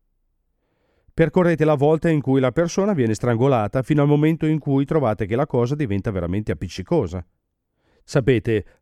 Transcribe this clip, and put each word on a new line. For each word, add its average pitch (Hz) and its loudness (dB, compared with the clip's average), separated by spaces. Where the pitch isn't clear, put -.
Percorrete 165 2
la 151 4
volta 151 2
in 151 2
cui 135 2
la 127 0
persona 190 0
viene 117 0
strangolata 120 0
fino 147 0
al 143 4
momento 151 2
in 156 0
cui 139 0
trovate 123 -2
che 98 -4
la 143 -2
cosa 120 -2
diventa 110 -4
veramente 92 -4
appiccicosa. 92 -4
Sapete, 113 0